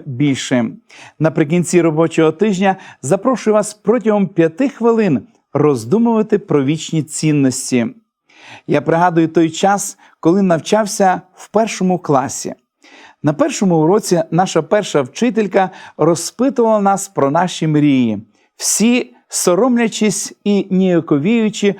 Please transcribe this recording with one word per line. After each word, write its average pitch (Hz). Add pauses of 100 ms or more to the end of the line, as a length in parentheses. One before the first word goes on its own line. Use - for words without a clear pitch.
більше. 131 (540)
Наприкінці 160
робочого 160
тижня 190 (260)
запрошую 196
вас 208
протягом 208
п'яти 165
хвилин 220 (320)
роздумувати 202
про 151
вічні 156
цінності. 135 (800)
Я 147
пригадую 165
той 165
час, 196 (220)
коли 180
навчався 190 (120)
в -
першому 185
класі. - (680)
На 151
першому 190
уроці 180
наша 175
перша 160
вчителька 190 (280)
розпитувала 220
нас 196
про 139
наші 170
мрії. 135 (340)
Всі, - (140)
соромлячись 214 (100)
і 202
ніяковіючи, 190